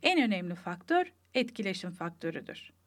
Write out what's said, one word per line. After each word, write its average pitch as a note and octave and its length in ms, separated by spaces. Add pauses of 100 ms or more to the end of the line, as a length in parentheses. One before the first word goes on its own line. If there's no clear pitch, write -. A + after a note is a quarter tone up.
en F4+ 200
önemli F3+ 340
faktör E4 580 (200)
etkileşim G3 580
faktörüdür. E3 840 (140)